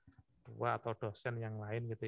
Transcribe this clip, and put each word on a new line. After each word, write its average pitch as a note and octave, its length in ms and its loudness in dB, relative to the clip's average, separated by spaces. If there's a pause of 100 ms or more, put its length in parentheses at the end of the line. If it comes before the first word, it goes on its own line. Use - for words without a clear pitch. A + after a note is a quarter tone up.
(460)
dua A2+ 340 2
atau A2+ 160 0
dosen A#2 420 -2
yang A2 220 -2
lain A2+ 300 0
gitu A2+ 180 -2